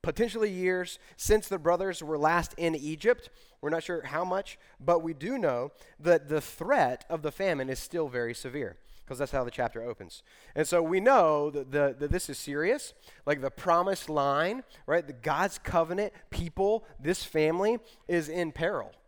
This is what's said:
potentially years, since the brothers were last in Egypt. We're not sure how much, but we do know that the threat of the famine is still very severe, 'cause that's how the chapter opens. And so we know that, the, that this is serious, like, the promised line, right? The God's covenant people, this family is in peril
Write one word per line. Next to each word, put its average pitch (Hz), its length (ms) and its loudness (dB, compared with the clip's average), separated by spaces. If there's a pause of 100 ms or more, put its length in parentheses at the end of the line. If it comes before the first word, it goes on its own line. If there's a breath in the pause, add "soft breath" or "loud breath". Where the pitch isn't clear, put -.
potentially 214 480 0
years, 180 480 -2 (160 loud breath)
since 208 320 2
the 196 100 -4
brothers 170 460 0
were 156 140 -4
last 165 400 2
in 165 180 0
Egypt. 156 540 0 (320 soft breath)
We're 143 80 -4
not 165 120 -2
sure 170 220 -6
how 151 220 -4
much, 190 340 -6 (200 soft breath)
but 170 200 4
we 165 140 -4
do 180 240 -6
know 139 340 0 (300 loud breath)
that 156 260 6
the 151 140 0
threat 165 680 0
of 160 120 -4
the 147 100 -4
famine 151 380 -2
is 131 100 -6
still 160 300 -4
very 120 260 -2
severe, 127 420 -8 (300 soft breath)
'cause 127 100 -8
that's 135 140 -4
how 131 140 0
the 120 60 -8
chapter 117 300 -4
opens. 107 400 -10 (320 loud breath)
And 156 140 0
so 170 160 4
we 175 160 2
know 165 500 6
that, 135 220 -6
the, 139 260 2
that 143 140 -4
this 180 180 -2
is 139 80 -8
serious, 165 560 -2 (320 loud breath)
like, 143 160 0
the 135 100 -4
promised 180 580 0
line, 156 540 0 (220 loud breath)
right? 156 220 0
The 143 60 -14
God's 151 440 -2
covenant 180 540 0 (180 loud breath)
people, 196 560 -2 (140 loud breath)
this 156 240 -2
family 180 560 2 (280 loud breath)
is 165 220 0
in 165 220 -2
peril 165 400 -4 (160)